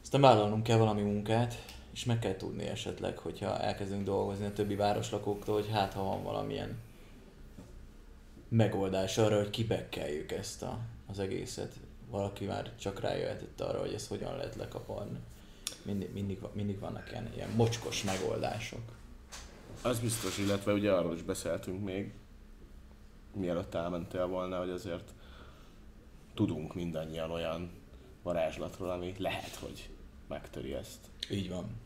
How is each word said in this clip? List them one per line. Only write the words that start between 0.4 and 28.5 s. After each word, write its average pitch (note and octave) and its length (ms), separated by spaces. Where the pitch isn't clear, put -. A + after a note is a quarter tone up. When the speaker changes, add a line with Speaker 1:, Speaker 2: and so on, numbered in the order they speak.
Speaker 1:
kell A#2 140
valami G#2+ 240
munkát, G#2 640
és - 120
meg A#2 140
kell G2 180
tudni - 280
esetleg, - 520
hogyha - 420
elkezdünk G2+ 440
dolgozni G2 420
a G2+ 80
többi G2+ 220
városlakóktól, G#2 800
hogy G#2 160
hát, G2 220
ha G2 100
van G2 200
valamilyen G#2 540
megoldás G2 680
arra, G#2 200
hogy G#2 120
kibekkeljük D#2+ 800
ezt - 320
a, F2 160
az G2+ 120
egészet. F#2+ 540
Valaki G2+ 360
már G2 340
csak G2 200
rájöhetett - 600
arra, - 180
hogy F#2+ 140
ezt - 140
hogyan - 280
lehet A2 200
lekaparni. G#2+ 640
Mindig, G2 300
mindig G2 260
va-, G#2+ 140
mindig G#2 260
vannak - 320
ilyen, A#2 240
ilyen F#2+ 200
mocskos - 480
megoldások. F#2+ 800
Speaker 2:
Az A#2+ 180
biztos, A2 380
illetve G2+ 360
ugye G#2 180
arról F2 240
is E2+ 60
beszéltünk F#2 640
még, F#2+ 300
mielőtt F2+ 380
elmentél F2 540
volna, F#2 320
hogy F2+ 100
azért F2+ 440
tudunk E2 420
mindannyian D#2+ 560
olyan E2+ 400
varázslatról, E2+ 680